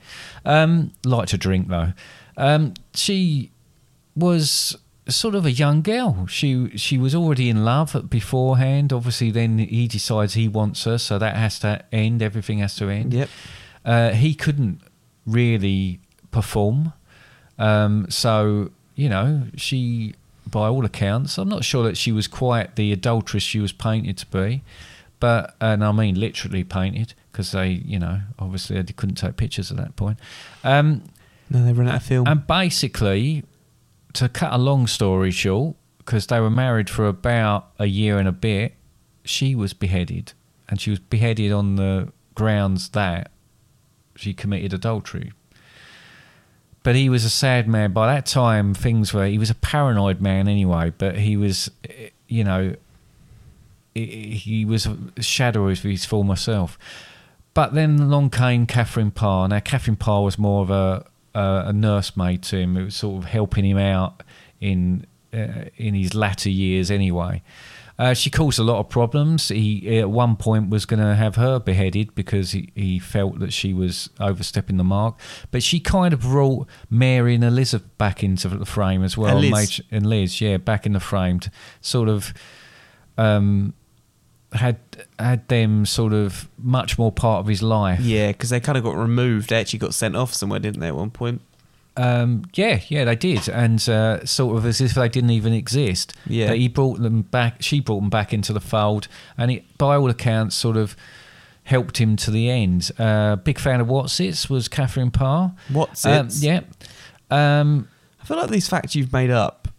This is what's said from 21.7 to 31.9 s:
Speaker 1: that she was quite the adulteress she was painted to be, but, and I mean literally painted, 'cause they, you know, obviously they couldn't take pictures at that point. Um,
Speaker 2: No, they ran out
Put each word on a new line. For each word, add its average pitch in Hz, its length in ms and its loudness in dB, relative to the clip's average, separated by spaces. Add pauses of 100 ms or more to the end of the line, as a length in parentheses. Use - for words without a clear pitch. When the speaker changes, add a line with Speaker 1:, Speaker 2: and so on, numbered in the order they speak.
Speaker 1:
that 110 140 0
she - 140 -2
was 107 160 -2
quite 120 480 -2
the 104 160 0
adulteress 104 520 -2
she - 160 -4
was 101 120 -2
painted 110 480 -4
to - 80 -14
be, 104 360 -4 (560)
but, 117 400 0
and 107 240 2
I 104 80 2
mean 104 280 2
literally 95 440 -4
painted, 98 500 -4 (180)
'cause - 200 -8
they, 92 180 -2
you 92 300 -4
know, 87 220 -2 (180)
obviously 95 420 -6
they 90 120 -8
couldn't 95 220 -4
take - 220 -6
pictures - 340 -4
at - 60 -6
that - 180 -8
point. 104 220 -4 (460)
Um, 147 400 2 (460)
Speaker 2:
No, 123 160 2
they 120 80 4
ran 123 160 2
out 127 60 -2